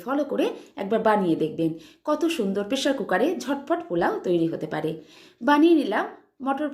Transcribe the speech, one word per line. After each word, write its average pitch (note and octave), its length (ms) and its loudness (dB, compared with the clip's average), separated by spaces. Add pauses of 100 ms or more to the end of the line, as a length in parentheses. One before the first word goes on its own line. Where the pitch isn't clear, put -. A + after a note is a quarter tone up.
ফলো C#4 280 -2
করে C4 140 2 (360)
একবার G3+ 260 0
বানিয়ে F#3+ 340 4
দেখবেন, D#3+ 280 0 (380)
কত D4+ 140 0 (140)
সুন্দর G3 340 -2
প্রেশার C4+ 280 0
কুকারে F#3+ 280 0 (160)
ঝটপট C#4+ 460 -4
পোলাও G3 260 0 (120)
তৈরি E3+ 260 2
হতে - 220 -6
পারে। D#3 160 -4 (580)
বানিয়ে D#4 320 6
নিলাম A#3+ 260 -2 (380)
মটর C4+ 300 -2